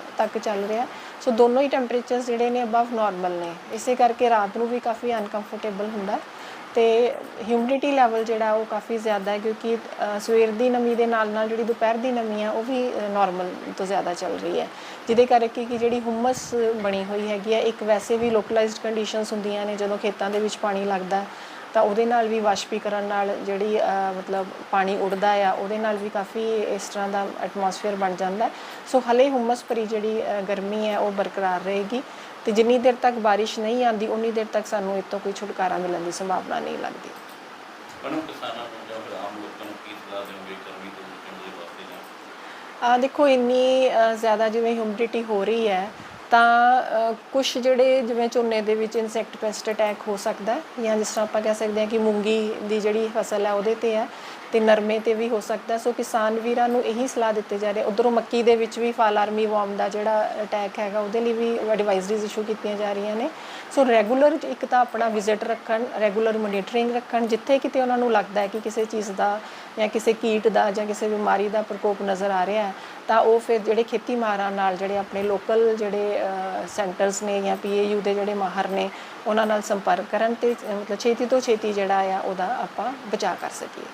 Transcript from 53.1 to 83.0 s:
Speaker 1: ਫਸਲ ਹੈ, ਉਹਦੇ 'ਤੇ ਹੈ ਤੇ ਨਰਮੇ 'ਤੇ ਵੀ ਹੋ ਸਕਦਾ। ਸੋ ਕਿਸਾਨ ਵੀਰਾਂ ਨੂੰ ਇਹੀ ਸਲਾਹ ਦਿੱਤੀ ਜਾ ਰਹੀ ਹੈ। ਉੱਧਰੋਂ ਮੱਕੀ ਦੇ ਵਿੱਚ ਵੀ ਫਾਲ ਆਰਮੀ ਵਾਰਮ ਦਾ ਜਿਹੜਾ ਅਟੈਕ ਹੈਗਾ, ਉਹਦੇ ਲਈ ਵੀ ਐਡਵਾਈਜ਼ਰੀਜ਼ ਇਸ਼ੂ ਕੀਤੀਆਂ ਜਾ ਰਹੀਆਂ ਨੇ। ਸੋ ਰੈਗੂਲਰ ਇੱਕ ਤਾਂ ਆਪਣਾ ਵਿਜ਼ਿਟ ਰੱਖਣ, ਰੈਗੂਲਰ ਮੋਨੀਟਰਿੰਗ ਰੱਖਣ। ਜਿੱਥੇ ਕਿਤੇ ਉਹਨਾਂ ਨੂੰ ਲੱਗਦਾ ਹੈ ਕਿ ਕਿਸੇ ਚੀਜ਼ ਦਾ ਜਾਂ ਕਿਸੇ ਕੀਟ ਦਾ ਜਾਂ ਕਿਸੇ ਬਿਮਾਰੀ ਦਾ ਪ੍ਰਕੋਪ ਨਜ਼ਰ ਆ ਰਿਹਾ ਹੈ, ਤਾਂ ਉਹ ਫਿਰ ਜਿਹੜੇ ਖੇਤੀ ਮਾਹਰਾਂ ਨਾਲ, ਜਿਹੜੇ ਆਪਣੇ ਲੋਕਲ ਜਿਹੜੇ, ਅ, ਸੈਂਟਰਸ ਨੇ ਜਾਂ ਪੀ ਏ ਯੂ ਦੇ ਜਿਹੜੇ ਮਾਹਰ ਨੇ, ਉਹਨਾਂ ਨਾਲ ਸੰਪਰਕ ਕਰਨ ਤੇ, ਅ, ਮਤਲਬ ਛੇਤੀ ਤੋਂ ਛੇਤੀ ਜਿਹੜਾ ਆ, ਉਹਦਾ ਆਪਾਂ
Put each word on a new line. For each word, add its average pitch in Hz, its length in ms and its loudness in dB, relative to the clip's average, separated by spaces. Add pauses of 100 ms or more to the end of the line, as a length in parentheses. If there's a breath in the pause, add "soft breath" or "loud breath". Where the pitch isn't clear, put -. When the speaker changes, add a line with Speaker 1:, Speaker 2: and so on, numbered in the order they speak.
Speaker 1:
ਫਸਲ 208 280 0
ਹੈ, 208 80 2
ਉਹਦੇ 202 180 0
'ਤੇ 226 240 0
ਹੈ 220 120 0 (440 loud breath)
ਤੇ 233 80 4
ਨਰਮੇ 214 400 4
'ਤੇ 220 140 2
ਵੀ 226 160 0
ਹੋ 226 100 2
ਸਕਦਾ। 220 380 -2
ਸੋ 240 140 0
ਕਿਸਾਨ 226 480 0
ਵੀਰਾਂ 240 300 2
ਨੂੰ 240 140 2
ਇਹੀ 226 240 0
ਸਲਾਹ 226 260 0
ਦਿੱਤੀ 208 240 -2
ਜਾ 208 140 -2
ਰਹੀ 208 100 -2
ਹੈ। - 60 0
ਉੱਧਰੋਂ 233 240 4
ਮੱਕੀ 226 320 2
ਦੇ 233 120 6
ਵਿੱਚ 226 240 -2
ਵੀ 233 120 0
ਫਾਲ 214 260 4
ਆਰਮੀ 214 280 2
ਵਾਰਮ 208 320 0
ਦਾ 202 120 0
ਜਿਹੜਾ 214 400 0 (120)
ਅਟੈਕ 208 380 -4
ਹੈਗਾ, 208 200 -2
ਉਹਦੇ 208 220 -2
ਲਈ 233 120 2
ਵੀ 233 240 0 (120)
ਐਡਵਾਈਜ਼ਰੀਜ਼ 208 560 2
ਇਸ਼ੂ 214 180 -4
ਕੀਤੀਆਂ 214 320 -4
ਜਾ 202 180 -2
ਰਹੀਆਂ 208 220 -4
ਨੇ। 240 140 -2 (460 loud breath)
ਸੋ 277 100 6
ਰੈਗੂਲਰ 262 580 6
ਇੱਕ 262 220 -6
ਤਾਂ 247 140 4
ਆਪਣਾ 233 300 0
ਵਿਜ਼ਿਟ 214 340 0
ਰੱਖਣ, 226 400 -2 (160)
ਰੈਗੂਲਰ 214 380 2
ਮੋਨੀਟਰਿੰਗ 220 580 0
ਰੱਖਣ। 240 320 0
ਜਿੱਥੇ 233 320 2
ਕਿਤੇ 269 220 0
ਉਹਨਾਂ 247 160 2
ਨੂੰ 240 140 2
ਲੱਗਦਾ 202 300 2
ਹੈ 202 60 0
ਕਿ 220 120 -6
ਕਿਸੇ 220 260 -2
ਚੀਜ਼ 214 260 -4
ਦਾ 202 280 0 (380 loud breath)
ਜਾਂ 214 100 2
ਕਿਸੇ 220 260 2
ਕੀਟ 220 340 2
ਦਾ 208 240 4
ਜਾਂ 214 140 -2
ਕਿਸੇ 208 220 -2
ਬਿਮਾਰੀ 208 420 2
ਦਾ 214 120 0
ਪ੍ਰਕੋਪ 202 400 -2
ਨਜ਼ਰ 196 300 0
ਆ 185 140 2
ਰਿਹਾ 208 220 0
ਹੈ, 190 60 -6 (340 loud breath)
ਤਾਂ 226 120 6
ਉਹ 226 200 6
ਫਿਰ 226 200 2
ਜਿਹੜੇ 220 240 2
ਖੇਤੀ 233 320 -4
ਮਾਹਰਾਂ 202 360 0
ਨਾਲ, 190 260 0
ਜਿਹੜੇ 196 200 -2
ਆਪਣੇ 196 260 -4
ਲੋਕਲ 220 520 2
ਜਿਹੜੇ, 208 440 -2 (440)
ਅ, 180 40 -8
ਸੈਂਟਰਸ 196 560 -2
ਨੇ 202 180 0
ਜਾਂ 196 140 0
ਪੀ 202 220 -2
ਏ 202 60 4
ਯੂ 208 180 0
ਦੇ 202 120 0
ਜਿਹੜੇ 202 200 -2
ਮਾਹਰ 196 340 -2
ਨੇ, 190 220 -2 (380 loud breath)
ਉਹਨਾਂ 214 200 2
ਨਾਲ 214 140 2
ਸੰਪਰਕ 190 500 0
ਕਰਨ 226 220 2
ਤੇ, 240 220 0 (140)
ਅ, - 40 -4
ਮਤਲਬ 208 260 -4
ਛੇਤੀ 240 260 2
ਤੋਂ 254 160 4
ਛੇਤੀ 220 320 0
ਜਿਹੜਾ 196 420 2
ਆ, 190 40 -2
ਉਹਦਾ 190 380 -2
ਆਪਾਂ 202 360 -4 (180)